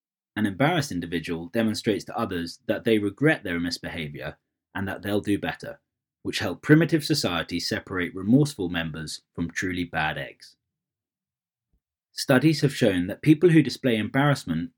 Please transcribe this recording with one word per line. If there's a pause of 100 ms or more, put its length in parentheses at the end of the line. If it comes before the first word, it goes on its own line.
(380)
An
embarrassed
individual
demonstrates
to
others
that
they
regret
their
misbehavior (360)
and
that
they'll
do
better, (400)
which
help
primitive
societies
separate
remorseful
members (140)
from
truly
bad
eggs. (1600)
Studies
have
shown
that
people
who
display
embarrassment